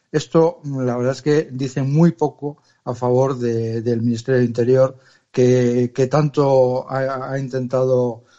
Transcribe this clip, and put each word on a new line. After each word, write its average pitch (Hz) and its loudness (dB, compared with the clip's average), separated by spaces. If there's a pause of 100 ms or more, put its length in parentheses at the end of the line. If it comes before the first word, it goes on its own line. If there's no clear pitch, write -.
(120)
Esto, 165 0
la 131 -4
verdad 127 -2
es - -12
que 151 0
dice 131 -6
muy 156 4
poco 147 -6 (240)
a 127 -6
favor 123 0
de, 113 -4
del 117 -2
Ministerio 120 0
del 123 2
Interior, 127 0 (340)
que, 123 2
que 131 0
tanto 139 2
ha, 135 -6
ha 135 -4
intentado 127 -2 (160)